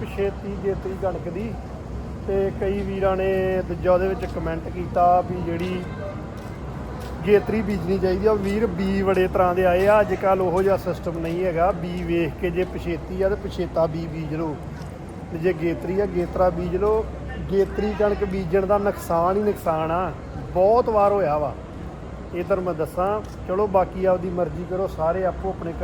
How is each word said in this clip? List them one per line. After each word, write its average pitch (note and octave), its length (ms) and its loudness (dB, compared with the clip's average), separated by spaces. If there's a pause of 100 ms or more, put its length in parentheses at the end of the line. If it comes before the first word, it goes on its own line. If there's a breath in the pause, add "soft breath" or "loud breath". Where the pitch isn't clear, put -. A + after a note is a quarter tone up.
ਪਛੇਤੀ G3+ 640 -4
ਜੇਤਰੀ F#3+ 400 -2
ਕਣਕ F3 260 -2
ਦੀ, G3 240 -4 (760)
ਤੇ G3 240 2 (100)
ਕਈ G3+ 200 0
ਵੀਰਾਂ F#3+ 360 0
ਨੇ F#3+ 520 2
ਦੂਜਾ F3 240 2
ਉਹਦੇ F3+ 160 4
ਵਿੱਚ F#3+ 160 -2
ਕੁਮੈਂਟ E3 440 -4
ਕੀਤਾ F3 520 4
ਵੀ F3+ 220 -2
ਜਿਹੜੀ F3+ 400 -4 (1400)
ਗੇਤਰੀ G3+ 360 4
ਬੀਜਣੀ F#3 360 0
ਚਾਹੀਦੀ F#3 280 0
ਆ। A3 60 6
ਵੀਰ, G#3 340 2
ਬੀ G3 360 0
ਬੜੇ F#3+ 260 4
ਤਰ੍ਹਾਂ F#3 260 2
ਦੇ F#3 120 4
ਆਏ F3+ 200 4
ਆ, G#3 140 8
ਅੱਜ F#3+ 140 0
ਕੱਲ੍ਹ F#3+ 280 2
ਉਹੋ F3+ 200 2
ਜਿਹਾ G3 140 4
ਸਿਸਟਮ E3+ 420 -4
ਨਹੀਂ E3 260 -2
ਹੈਗਾ। F3 280 2
ਬੀ F3+ 300 -6
ਵੇਖ E3+ 380 0
ਕੇ, F#3 100 0
ਜੇ F3 140 0
ਪਛੇਤੀ F3 580 -4
ਆ F#3+ 60 4
ਤੇ G3+ 200 -2
ਪਛੇਤਾ E3 380 0
ਬੀ E3 200 -4
ਬੀਜ D#3 280 -6
ਲਓ, D#3 220 -4 (760)
ਤੇ E3 60 -6
ਜੇ F3 140 4 (100)
ਗੇਤਰੀ E3+ 380 0
ਆ, G3+ 60 2
ਗੇਤਰਾ F3+ 440 2
ਬੀਜ F3 260 -2
ਲਓ। G#3+ 280 2 (480)
ਗੇਤਰੀ G3+ 460 2
ਕਣਕ G#3 260 2
ਬੀਜਣ F#3+ 420 0
ਦਾ G3+ 120 4
ਨੁਕਸਾਨ F#3+ 580 2
ਹੀ G#3 60 2
ਨੁਕਸਾਨ D#3+ 480 0
ਆ, E3+ 220 0 (420)
ਬਹੁਤ A3 340 6
ਵਾਰ G3+ 240 6
ਹੋਇਆ D#3+ 260 2
ਵਾ, C3+ 160 -2 (800)
ਇਹ F3 100 -4
ਤੁਹਾਨੂੰ F#3 200 2
ਮੈਂ F3+ 100 -2
ਦੱਸਾਂ। F3+ 460 0 (280)
ਚਲੋ, G#3 180 2
ਬਾਕੀ F#3 380 2
ਆਪਦੀ F#3 260 2
ਮਰਜ਼ੀ F3 400 -2
ਕਰੋ, F#3 160 -2 (100)
ਸਾਰੇ E3+ 300 0
ਆਪੋ F3 220 -4
ਆਪਣੇ E3 240 -4 (120)